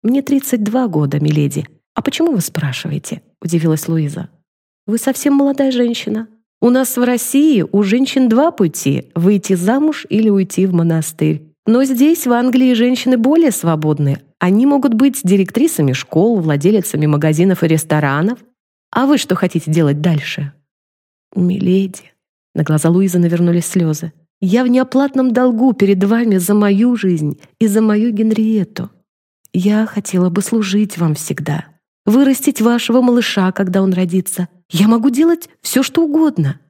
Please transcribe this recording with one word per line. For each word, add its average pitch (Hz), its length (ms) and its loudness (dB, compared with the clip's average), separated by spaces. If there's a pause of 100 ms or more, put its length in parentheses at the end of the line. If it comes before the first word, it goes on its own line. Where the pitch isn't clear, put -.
«Мне 262 180 0
тридцать 269 400 -2
два 233 240 -2
года, 147 320 -2
миледи. 147 480 -2 (280)
А - 80 -10
почему 320 280 -2
вы 214 100 -2
спрашиваете?» 147 840 -8 (180)
удивилась 160 480 -2
Луиза. 151 400 -4 (580)
«Вы 220 120 -2
совсем 277 360 -2
молодая 277 380 0
женщина. 226 560 -2 (320)
У 240 100 4
нас 254 260 0
в 247 60 0
России 247 720 2
у 202 100 2
женщин 254 460 0
два 277 240 2
пути: 143 640 -2
выйти 190 380 2
замуж 269 540 -2
или 220 200 0
уйти 190 380 0
в 185 80 -2
монастырь. 160 800 -2 (120)
Но 233 160 4
здесь, 269 460 2
в 240 40 2
Англии, 254 420 2
женщины 247 420 2
более 285 340 2
свободны. 156 720 -2 (180)
Они 196 260 2
могут 277 300 2
быть 269 300 2
директрисами 190 680 0
школ, 202 460 0
владелицами 160 680 0
магазинов 156 580 0
и 165 40 0
ресторанов. 156 680 0 (540)
А 262 140 0
вы 285 120 2
что - 160 -4
хотите 170 380 -2
делать 147 280 2
дальше?» 147 520 -4 (840)
«Миледи», 185 760 -2 (420)
на 156 100 -2
глаза 156 260 0
Луизы 180 280 2
навернулись 175 480 0
слёзы, 160 460 -2 (280)
«я 208 240 0
в 247 40 0
неоплатном 254 640 0
долгу 247 400 2
перед 190 320 2
вами 226 320 0
за 185 180 0
мою 208 420 2
жизнь 165 440 -2 (180)
и 226 80 2
за 208 140 2
мою 214 320 0
Генриетту. 214 800 -2 (640)
Я 208 320 0
хотела 185 420 -2
бы 185 140 -2
служить 208 560 -2
вам 165 160 0
всегда, 147 520 -8 (380)
вырастить 269 560 2
вашего 240 400 2
малыша, 240 520 0
когда 190 300 -2
он 190 100 0
родится. 180 560 -2 (220)
Я 196 180 2
могу 233 220 2
делать 330 380 0 (140)
всё, - 200 0
что 330 220 0
угодно». 294 640 0